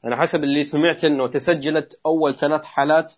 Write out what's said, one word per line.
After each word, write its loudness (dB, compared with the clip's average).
أنا -4
حسب 0
اللي 0
سمعت 0
إنه 2
تسجلت -2
أول 0
ثلاث -2
حالات، 0